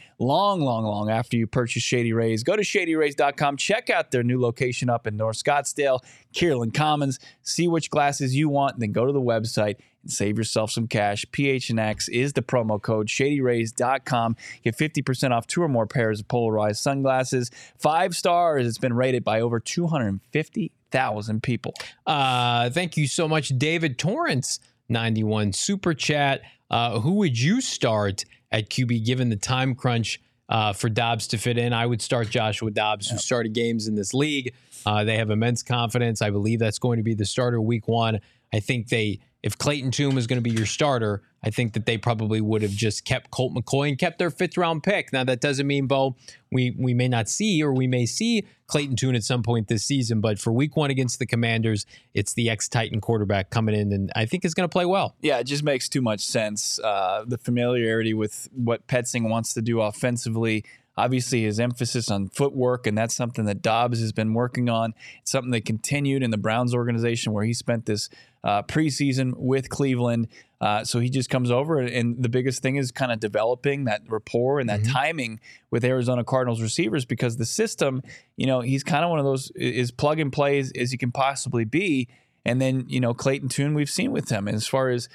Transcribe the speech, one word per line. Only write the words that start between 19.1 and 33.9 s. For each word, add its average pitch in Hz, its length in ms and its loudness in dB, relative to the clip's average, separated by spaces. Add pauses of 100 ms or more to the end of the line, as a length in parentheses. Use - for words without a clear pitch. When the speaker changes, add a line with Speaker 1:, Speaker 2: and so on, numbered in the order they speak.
Speaker 1:
by 110 180 2
over 117 200 0
two 175 260 -4
hundred 117 320 0 (140)
fifty 156 400 -2 (180)
thousand 110 520 -2
people. - 320 -2 (320)
Speaker 2:
Uh, 123 640 2
thank 170 260 -2
you 147 100 2
so 160 220 0
much, 156 200 0 (100)
David 156 400 0
Torrance, 226 600 -2 (300)
ninety-one 110 640 0
Super 196 420 -2
Chat. 143 480 0 (280)
Uh, 117 300 0
who 143 140 2
would 165 240 2
you 185 220 2
start 104 640 0 (260)
at 110 200 -2
Q 127 160 0
B 117 140 0
given 123 280 0
the 110 80 0
time 131 380 0
crunch, 117 460 -2 (280)
uh, 107 240 2
for 117 160 -2
Dobbs 117 400 0
to 117 100 -2
fit 117 200 0
in? 120 140 0
I 117 140 0
would 120 160 0
start 117 280 -2
Joshua 110 400 0
Dobbs, 107 380 -2
who 123 80 -4
Speaker 1:
Yep. 107 60 -4
Speaker 2:
started 117 300 0
games 117 360 0
in 107 60 0